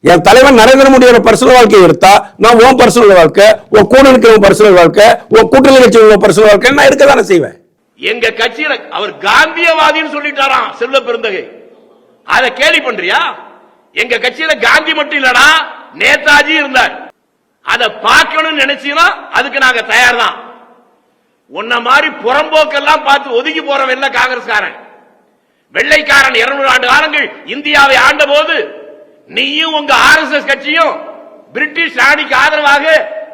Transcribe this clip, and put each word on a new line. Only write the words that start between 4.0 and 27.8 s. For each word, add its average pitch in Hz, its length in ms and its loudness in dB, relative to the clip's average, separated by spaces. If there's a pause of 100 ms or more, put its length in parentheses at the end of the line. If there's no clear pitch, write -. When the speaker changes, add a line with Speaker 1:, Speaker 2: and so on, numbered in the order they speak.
Speaker 1:
இருக்கிறவன் 220 360 4
பர்சனல் 202 260 4
வாழ்க்கை, 175 320 4 (240)
உன் 226 200 2
கூட்டணி 269 260 4
கட்சியோட 214 500 6
பர்சனல் 202 200 2
வாழ்க்கை 208 260 4
நான் 285 140 0
எடுக்க 277 200 4
தானே 262 180 2
செய்வேன். 175 400 -2 (360)
Speaker 2:
எங்க 226 280 -6
கட்சியில 247 640 -8
அவர் 208 280 -10
காந்தியவாதின்னு 311 1000 -2
சொல்லிட்டாராம் 269 600 -6
செல்வ 262 200 -4
பெருந்தகை, 226 440 -8 (800)
அதை 240 300 -4
கேலி 320 240 -2
பண்றியா? 220 440 -4 (720)
எங்க 233 240 -6
கட்சியில 302 440 -6
காந்தி 302 320 -2
மட்டும் 294 300 -6
இல்லடா, 254 240 2 (500)
நேதாஜி 294 500 0
இருந்தார். 269 640 -4 (500)
அதை 233 280 -6 (120)
பார்க்கணும்னு 311 600 -2
நினைச்சீங்கன்னா 285 440 -4 (240)
அதுக்கு 262 280 -6
நாங்க 254 220 0
தயார் 240 360 0
தான். 220 180 -4 (1120)
உன்ன 226 320 -6
மாதிரி 269 280 0
புறம்போக்கெல்லாம் 302 1000 -2
பார்த்து 277 260 -2
ஒதுங்கி 302 300 -6
போறவன் 269 280 -4
இல்ல 269 200 -4
காங்கிரஸ்காரன். 240 680 -6 (960)
வெள்ளைக்காரன் 277 600 -2
இருநூறு 269 340 -4
ஆண்டு 247 200 -2
காலங்கள் 294 440 -2 (140)
இந்தியாவை 277 500 0